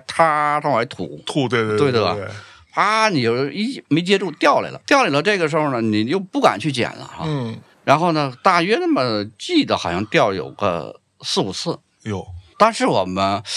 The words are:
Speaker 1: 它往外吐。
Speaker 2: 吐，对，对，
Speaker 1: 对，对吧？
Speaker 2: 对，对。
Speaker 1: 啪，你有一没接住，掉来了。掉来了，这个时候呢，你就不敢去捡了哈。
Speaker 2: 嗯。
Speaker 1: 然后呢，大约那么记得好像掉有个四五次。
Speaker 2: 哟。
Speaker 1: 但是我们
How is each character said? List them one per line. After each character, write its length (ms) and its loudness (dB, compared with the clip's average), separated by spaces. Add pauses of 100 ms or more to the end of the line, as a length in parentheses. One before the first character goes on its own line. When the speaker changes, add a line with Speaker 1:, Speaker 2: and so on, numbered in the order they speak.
Speaker 1:
它 600 0
往 80 0
外 120 2
吐。 400 -10
Speaker 2:
吐， 220 -2
对， 180 0
对， 120 0
Speaker 1:
对， 160 2
对 100 2
吧？ 120 0
Speaker 2:
对， 100 -8
对。 60 -12 (420)
Speaker 1:
啪， 360 2
你 120 0
有 280 0
一 380 -6
没 140 2
接 160 4
住， 140 -4
掉 280 4
来 100 -2
了。 160 -14
掉 180 4
来 60 2
了， 120 2
这 160 0
个 100 0
时 100 -2
候 140 0
呢， 100 -2
你 240 0
就 140 -2
不 220 -6
敢 180 4
去 120 -4
捡 240 -2
了 100 -16
哈。 200 -12
Speaker 2:
嗯。 320 -6 (260)
Speaker 1:
然 140 4
后 140 2
呢， 200 -2 (120)
大 180 4
约 180 2
那 60 -2
么 400 0 (140)
记 260 0
得 100 0
好 160 -4
像 140 -2
掉 260 2
有 200 -6
个 500 -4 (200)
四 200 -2
五 100 -4
次。 280 -6 (240)
Speaker 2:
哟。 220 -6 (320)
Speaker 1:
但 140 4
是 140 -2
我 180 2
们 380 0 (160)